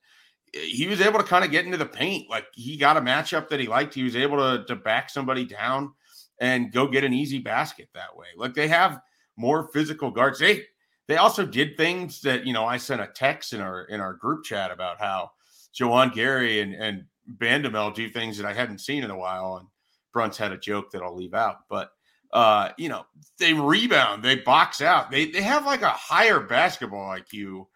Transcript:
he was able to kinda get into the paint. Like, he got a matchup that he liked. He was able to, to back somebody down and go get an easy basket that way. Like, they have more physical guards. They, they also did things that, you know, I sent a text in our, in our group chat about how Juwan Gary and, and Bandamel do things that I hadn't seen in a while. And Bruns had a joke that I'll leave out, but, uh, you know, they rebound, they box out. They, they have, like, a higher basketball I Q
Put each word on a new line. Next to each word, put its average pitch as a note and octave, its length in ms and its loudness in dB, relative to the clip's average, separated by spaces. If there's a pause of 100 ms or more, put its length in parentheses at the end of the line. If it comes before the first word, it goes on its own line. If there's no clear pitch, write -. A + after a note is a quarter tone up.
(520)
he E2 340 -4
was G3 140 -2
able G#3 180 4
to G3 80 0
kinda F3+ 220 4
get E3 160 0
into F3+ 120 -4
the D3 100 -4
paint. E3 440 -4
Like, A2+ 240 -6
he B2+ 220 -10
got C#3+ 200 6
a D3+ 40 4
matchup D3+ 480 0
that C#3+ 100 -2
he B2 80 -2
liked. C3 280 0
He C3 100 -4
was A#2+ 100 -2
able C#3+ 220 0
to, B2+ 300 2
to A#2+ 100 -6
back A2+ 340 -2
somebody B2+ 340 -4
down B2+ 480 -4 (480)
and B2 320 0
go B2+ 140 4
get B2+ 180 0
an B2+ 100 0
easy C#3 240 -2
basket A#2+ 560 -6
that F#2 220 -16
way. E2+ 100 -20 (100)
Like, B2 180 -8
they D3+ 140 0
have E3+ 320 2 (360)
more D#3 360 0
physical D3+ 380 -2
guards. B2 280 2
They, F#3+ 260 2 (440)
they D3+ 80 2
also G#3 280 4
did C#3 320 -2
things F3 460 -2
that, B2+ 240 -2
you B2+ 60 -2
know, A2+ 140 0
I B2 100 -2
sent B2 240 -6
a G2 80 -6
text - 440 -2
in A2 80 -8
our, F2+ 240 -8
in G#2 160 -8
our F#2+ 140 -6
group C#3+ 300 -6
chat G2 260 -4
about F2+ 300 -8
how F#2+ 300 -4 (440)
Juwan B2 400 4
Gary B2+ 460 0
and, G2 140 -4
and G2 300 -8 (340)
Bandamel A#2 560 0
do A2 140 -8
things A2+ 280 -8
that G2+ 100 -8
I G#2 60 -6
hadn't A2+ 280 -6
seen C#3+ 220 -6
in G#2+ 80 -8
a F#2+ 80 -10
while. F#2 380 -6
And F2+ 120 -20 (440)
Bruns A2+ 240 -2
had G#2 160 -4
a F#2 60 -10
joke G2+ 320 -6
that F#2 120 -10
I'll F2+ 140 -10
leave F#2 180 -10
out, G#2+ 340 -4
but, G2 220 -6 (420)
uh, G#2+ 460 6
you D#3+ 100 -6
know, G2+ 180 -8 (320)
they E3 160 4
rebound, D3 680 2
they B2+ 140 4
box C#3 440 4
out. D3+ 300 4
They, D3 160 2
they F3 160 -2
have, C#4 240 0
like, C4 160 0
a D#3 80 4
higher F3+ 500 2
basketball G#2+ 680 -2
I F#2+ 100 -8
Q F#2+ 560 -12